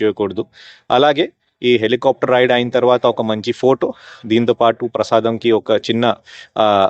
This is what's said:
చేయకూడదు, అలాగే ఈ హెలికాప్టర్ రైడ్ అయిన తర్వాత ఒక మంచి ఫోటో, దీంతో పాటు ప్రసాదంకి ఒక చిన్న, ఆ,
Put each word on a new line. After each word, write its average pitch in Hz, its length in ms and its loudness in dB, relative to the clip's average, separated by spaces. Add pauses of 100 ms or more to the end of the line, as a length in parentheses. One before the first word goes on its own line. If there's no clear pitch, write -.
చేయకూడదు, 98 420 -4 (460)
అలాగే 143 380 0 (340)
ఈ 123 140 2
హెలికాప్టర్ 123 520 -2
రైడ్ 127 220 2
అయిన 123 180 0
తర్వాత 123 360 0
ఒక 120 160 -2
మంచి 110 300 -4
ఫోటో, - 420 -2 (320)
దీంతో 113 280 0
పాటు 117 320 0
ప్రసాదంకి 113 680 -2
ఒక 107 200 0
చిన్న, 113 340 -2 (520)
ఆ, 110 60 2 (260)